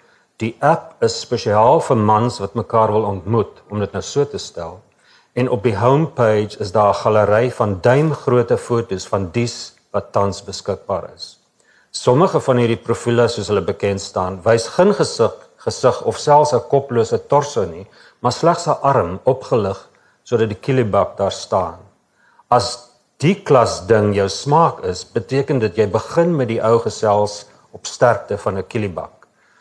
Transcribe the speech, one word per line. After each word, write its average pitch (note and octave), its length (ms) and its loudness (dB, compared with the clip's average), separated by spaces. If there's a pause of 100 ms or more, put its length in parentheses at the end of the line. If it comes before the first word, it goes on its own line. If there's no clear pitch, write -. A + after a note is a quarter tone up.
(360)
Die A2+ 240 -6
app - 420 0
is A2+ 180 -2
spesiaal A#2 600 2
vir C#3+ 160 0
mans A2 420 2
wat G2 160 -6
mekaar A2 380 0
wil G#2+ 120 0
ontmoet, G2+ 640 -4
om G#2 80 -6
dit G2 140 -4
nou F#2 100 -6
so - 220 -2
te G2+ 140 -8
stel. F2 420 -14 (520)
En B2 160 -2
op A#2 140 -2
die A2 140 0
homepage A#2 840 2
is G2+ 140 -6
daar G#2 200 4
'n - 100 -6
galery G#2+ 480 4
van G#2 300 -2
duimgrootte B2+ 760 2
foto's A#2 500 -4
van G2 240 -4
dies - 440 -6 (160)
wat - 220 -6
tans G2+ 320 -2
beskikbaar - 680 -8
is. - 240 -20 (520)
Sommige D3+ 500 2
van B2+ 160 0
hierdie A#2 200 2
profiele, A#2 520 0
soos G2+ 200 -6
hulle G2+ 120 0
bekend G2 400 -2
staan, F#2 420 -6
wys A2+ 260 2
geen F#3+ 260 2
gesig, A#2 380 0 (240)
gesig - 460 -2
of A2+ 160 -2
selfs D3 340 4
'n B2 160 -2
koplose A#2+ 580 0
torso C#3 380 0
nie, F2 220 -10 (340)
maar A#2+ 120 0
slegs - 340 0
'n D3+ 160 0
arm G2 420 0
opgelig A2 640 -2 (340)
sodat A2+ 260 0
die G#2 100 -8
kielibak G#2 580 0
daar G2 160 -2
staan. F2 460 -4 (720)
As - 420 -2 (260)
die F3 180 2
klas A#2+ 520 2
ding G#2 280 4
jou G2 140 2
smaak D3 560 0
is, F#2 280 -6
beteken C#3 460 -2
dit A2 180 -2
jy G#2 140 2
begin E3+ 460 0
met B2+ 120 0
die A2+ 140 -2
ou A2+ 160 4
gesels G#2 680 0 (280)
op - 140 -18
sterkte - 520 0
van G2 200 -4
'n F#2+ 80 -8
kielibak. F#2+ 600 -8 (340)